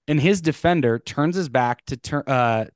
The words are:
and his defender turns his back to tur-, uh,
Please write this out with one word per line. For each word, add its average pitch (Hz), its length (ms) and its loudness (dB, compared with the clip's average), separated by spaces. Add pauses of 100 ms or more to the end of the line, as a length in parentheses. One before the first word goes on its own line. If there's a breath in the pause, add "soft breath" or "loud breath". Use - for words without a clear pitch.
and 151 120 2
his 185 200 2
defender 156 580 0
turns 156 380 -2
his 175 120 -2
back 123 380 0
to 135 100 -8
tur-, 143 300 -6
uh, 120 380 0 (120)